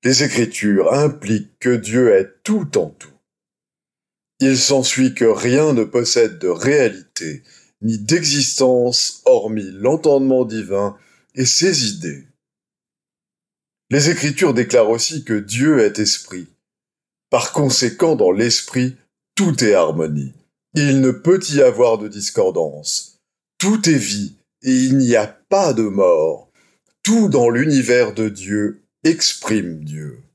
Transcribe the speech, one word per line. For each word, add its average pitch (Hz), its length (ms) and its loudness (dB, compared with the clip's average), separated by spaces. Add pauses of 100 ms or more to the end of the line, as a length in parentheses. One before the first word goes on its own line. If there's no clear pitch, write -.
Les 131 220 2
Écritures 110 680 0
impliquent 117 680 -2
que 123 160 0
Dieu 113 400 2
est - 260 -2
tout 196 340 -2
en 82 140 -2
tout. - 240 -20 (1300)
Il 131 180 2
s'ensuit 131 560 0
que 120 120 0
rien 127 480 2
ne 117 100 2
possède 113 560 0
de 92 80 -4
réalité, 92 960 -2 (380)
ni 110 160 -2
d'existence, 127 1300 0
hormis 107 440 0
l'entendement 135 760 2
divin 101 540 -6 (380)
et 131 100 0
ses 156 400 0
idées. 82 400 -10 (1600)
Les 143 180 2
Écritures 151 460 0
déclarent 117 340 2
aussi 117 340 -2
que 110 160 -4
Dieu 123 420 0
est 104 180 2
esprit. 92 500 -6 (800)
Par - 240 -2
conséquent, 139 640 0
dans 95 160 2
l'esprit, 120 640 -2 (380)
tout 170 280 0
est 107 120 4
harmonie. 78 580 -2 (420)
Il 139 280 2
ne 131 80 4
peut 180 300 0 (100)
y 143 100 2
avoir 120 380 4
de 104 100 -8
discordance. 87 1080 -4 (400)
Tout 202 320 0
est 147 80 4
vie, 101 380 -6 (260)
et 131 100 0
il 131 240 2
n'y 123 180 2
a 107 120 2
pas 185 480 -2
de 113 80 0
mort. 90 680 0 (520)
Tout 214 260 2
dans 123 220 2
l'univers 123 640 2
de 110 160 -4
Dieu 101 520 -6 (220)
exprime 101 800 -2
Dieu. 73 380 -14 (120)